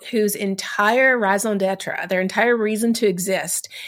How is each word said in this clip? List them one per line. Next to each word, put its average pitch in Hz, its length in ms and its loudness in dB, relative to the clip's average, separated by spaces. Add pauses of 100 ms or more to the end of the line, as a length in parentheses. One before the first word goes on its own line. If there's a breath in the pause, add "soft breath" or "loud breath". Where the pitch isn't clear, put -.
(120)
whose 214 220 0
entire 214 840 2
raison 202 400 0
d'etre, 190 500 -2
their 185 140 0
entire 214 340 2
reason 220 400 0
to 226 120 2
exist, 180 600 -2 (200 loud breath)